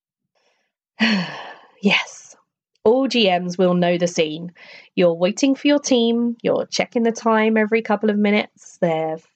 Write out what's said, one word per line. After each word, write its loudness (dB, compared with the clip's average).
<sighs> 2
Yes, -4
all 2
G 2
Ms -6
will 4
know 2
the 0
scene. -4
You're 4
waiting 0
for -4
your 4
team, 0
you're -2
checking -4
the 2
time 0
every 0
couple -2
of -2
minutes. -2
They're -2